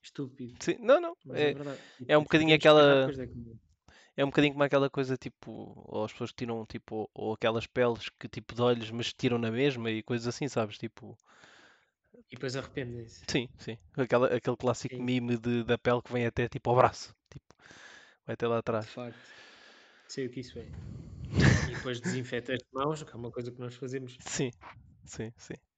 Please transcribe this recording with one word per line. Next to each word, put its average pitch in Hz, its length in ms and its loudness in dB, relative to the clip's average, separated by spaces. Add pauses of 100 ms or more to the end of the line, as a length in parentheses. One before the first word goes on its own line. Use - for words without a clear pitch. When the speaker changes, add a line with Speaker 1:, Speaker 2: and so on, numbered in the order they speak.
Speaker 1:
Estúpido. 123 580 -12
Speaker 2:
Sim, - 180 -2
não, 254 220 6
não, 339 120 -8 (120)
Speaker 1:
Mas - 160 -6
é 151 40 4
Speaker 2:
é, 147 40 4
Speaker 1:
verdade. 139 320 -8 (180)
E 127 80 -14
Speaker 2:
é 151 100 6
um 151 60 6
Speaker 1:
depois - 0 -
Speaker 2:
bocadinho 156 220 4
Speaker 1:
temos 156 220 6
que 151 120 12
errar 147 40 12
Speaker 2:
aquela 143 140 8
Speaker 1:
depois 135 200 0
daquilo. 120 420 -12 (560)
Speaker 2:
é 139 80 0
um 139 60 0
bocadinho 147 240 4
como 143 100 2
aquela 139 260 4
coisa, 131 280 -2
tipo, 110 560 -14 (140)
ou 107 180 -4
as 107 60 -8
pessoas - 200 -8
que - 60 -18
tiram, 117 280 -6
tipo, 110 480 -8
ou 107 200 -6
aquelas 113 340 0
peles 120 400 0 (120)
que, - 100 -14
tipo, - 260 -14
de 117 60 -2
olhos, 120 300 2
mas 117 220 -6
tiram 120 260 0
na 113 120 -2
mesma 120 400 0
e 110 120 -4
coisas 120 240 -4
assim, 135 200 -4
sabes? 110 300 -4
Tipo 113 400 -14 (1120)
Speaker 1:
E - 40 -16
depois 131 200 -8
arrependem-se. 120 760 -10
Speaker 2:
Sim, 120 180 -2 (100)
sim. 113 200 -12 (200)
Aquela, 127 380 2
aquele 123 220 -2
clássico 123 320 -2
Speaker 1:
Sim. 127 120 -10
Speaker 2:
meme 123 360 0
de, 120 260 -2
da 117 140 0
pele 123 240 2
que - 100 -14
vem 123 140 0
até, 120 240 -2
tipo, - 200 -6
ao 123 60 4
braço. - 400 4 (140)
Tipo, - 160 -20 (800)
vai 117 100 -6
até 117 120 -4
lá 117 120 2
atrás. 113 240 -2
Speaker 1:
De 113 40 -12
facto. - 460 -16 (720)
Sei 131 200 -6
o 120 40 -8
que 135 100 -10
isso - 180 -14
é. - 120 -16 (520)
Speaker 2:
<laughs> - 420 6
Speaker 1:
E - 100 -6
depois 120 260 -6
desinfeta 123 520 -4
as 127 60 -2 (140)
mãos, 151 300 -4
que - 80 -18
é - 40 -20
uma 117 160 -12
coisa 123 200 -8
que 123 80 -18
nós 120 160 -12
fazemos 127 440 -10
Speaker 2:
Sim, 131 320 -6 (540)
sim, 113 320 -12
sim. - 180 -14 (220)